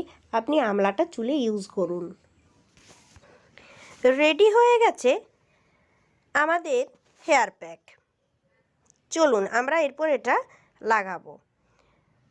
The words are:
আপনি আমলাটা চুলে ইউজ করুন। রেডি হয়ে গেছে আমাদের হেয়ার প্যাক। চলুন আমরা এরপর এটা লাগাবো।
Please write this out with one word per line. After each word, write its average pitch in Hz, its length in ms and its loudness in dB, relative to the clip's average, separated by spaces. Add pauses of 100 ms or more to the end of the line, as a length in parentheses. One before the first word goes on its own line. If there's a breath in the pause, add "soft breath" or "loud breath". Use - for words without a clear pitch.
(320 loud breath)
আপনি 233 280 -2
আমলাটা 202 520 0
চুলে 240 240 -6
ইউজ 214 320 -4
করুন। 175 360 -6 (2000 loud breath)
রেডি 311 360 4
হয়ে 480 300 4
গেছে 359 300 2 (1200)
আমাদের 302 480 -2 (440)
হেয়ার 247 320 2
প্যাক। 165 220 -20 (1300)
চলুন 262 400 2
আমরা 254 280 -2
এরপর 294 280 -4
এটা 269 280 -2 (460 soft breath)
লাগাবো। 190 500 -4 (1000)